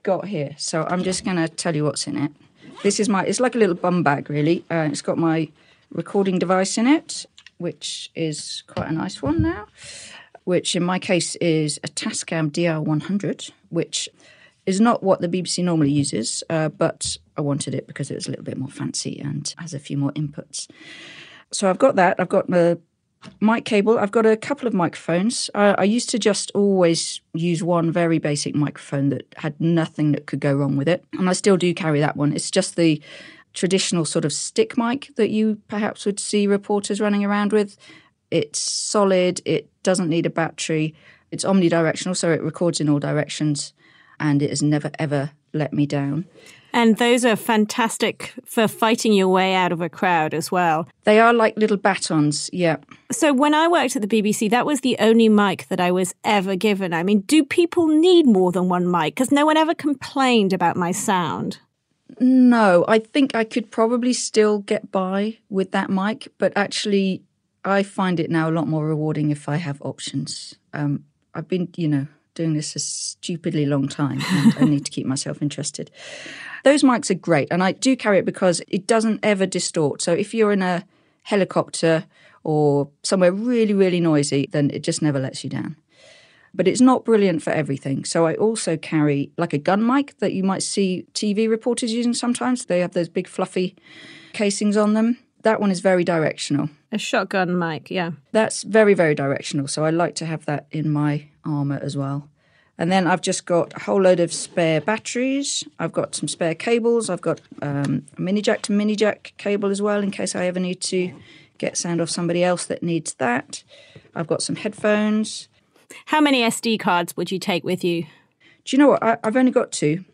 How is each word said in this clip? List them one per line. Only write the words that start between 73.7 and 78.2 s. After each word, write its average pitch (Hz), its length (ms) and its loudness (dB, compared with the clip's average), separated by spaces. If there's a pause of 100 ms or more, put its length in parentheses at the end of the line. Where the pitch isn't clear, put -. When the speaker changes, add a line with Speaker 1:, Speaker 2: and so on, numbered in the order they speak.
Speaker 1:
time 135 360 -4
and 151 320 4
I - 60 4
need 143 220 2
to - 60 -10
keep - 140 -6
myself 139 360 -4
interested. 151 500 -6 (720)
Those 285 200 6
mics 254 260 4
are 180 60 2
great, 156 340 0
and - 140 0
I 190 80 2
do 262 240 2
carry 208 240 2
it 127 60 0